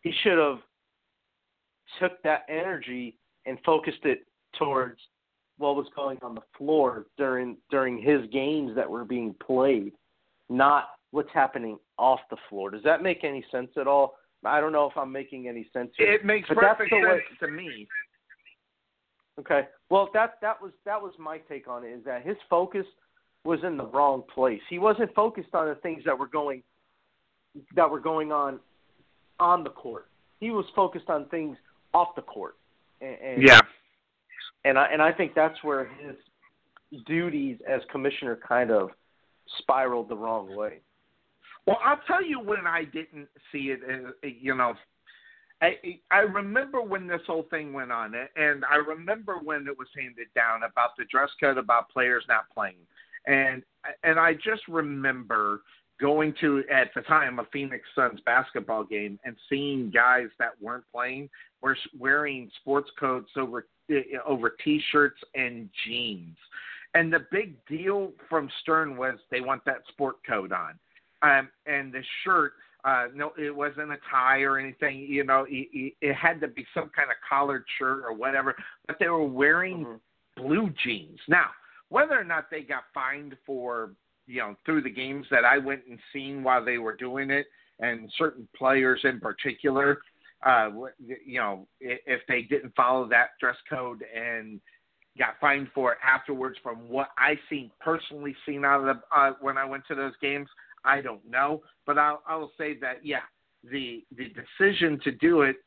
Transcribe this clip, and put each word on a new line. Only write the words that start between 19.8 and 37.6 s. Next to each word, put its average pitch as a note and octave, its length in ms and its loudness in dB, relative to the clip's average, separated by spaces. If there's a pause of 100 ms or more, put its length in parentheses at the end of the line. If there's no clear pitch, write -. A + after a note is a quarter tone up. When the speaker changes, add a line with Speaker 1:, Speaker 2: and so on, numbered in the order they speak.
Speaker 1:
Well, G3 240 4
that, A3+ 280 2
that G#3 200 -4
was, F#3+ 100 -14 (140)
that G#3 160 -4
was F#3 160 -12
my D#3 220 -12
take C#3 280 -14
on B2 160 -10
it, A#2 60 -14
is A#2+ 160 -16
that B2+ 200 -8
his A2+ 120 -6 (120)
focus F#3 360 0 (580)
was D#3+ 200 0
in F3 120 -4
the C3 100 -6
wrong C3+ 380 2 (100)
place. B2 360 0
He F3 100 -8
wasn't G#3+ 360 2
focused G#3+ 380 0
on D#3+ 140 0
the D3 80 -4
things D#3 300 -10
that C#3 120 0
were C3+ 100 -6
going, C#3+ 340 -4 (1120)
that E3 140 6
were D3 100 -4
going D#3 320 -2
on C#3+ 280 0 (800)
on F3 240 4
the C#3 80 -8
court. - 360 -14 (320)
He A3+ 120 -6
was G#3 140 -2 (100)
focused F#3+ 340 0
on D3 200 -2
things D#3 280 -6 (360)
off E3+ 220 4
the D3 60 -10
court. - 340 -12 (460)
And, C3 220 -12
and C3 240 0
Speaker 2:
Yeah. A#2 140 12 (1000)
Speaker 1:
and C3+ 140 4
I, C#3+ 140 6
and D3+ 100 2
I D#3+ 100 6
think E3 220 -4
that's D#3 300 0
where C#3 220 -2
his C3+ 300 -16 (920)
duties D3+ 500 -2 (100)